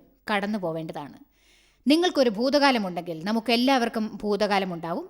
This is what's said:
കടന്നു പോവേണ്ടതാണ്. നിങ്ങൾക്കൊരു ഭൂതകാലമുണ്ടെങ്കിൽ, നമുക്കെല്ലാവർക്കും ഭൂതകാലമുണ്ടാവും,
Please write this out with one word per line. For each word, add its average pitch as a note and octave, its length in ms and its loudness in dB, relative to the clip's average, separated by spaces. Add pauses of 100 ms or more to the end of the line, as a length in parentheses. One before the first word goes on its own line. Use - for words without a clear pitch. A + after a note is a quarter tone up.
(340)
കടന്നു G#3 260 -2
പോവേണ്ടതാണ്. E3 580 -8 (680)
നിങ്ങൾക്കൊരു D4+ 420 4
ഭൂതകാലമുണ്ടെങ്കിൽ, G3+ 920 0
നമുക്കെല്ലാവർക്കും A#3 1000 0
ഭൂതകാലമുണ്ടാവും, G3 880 -2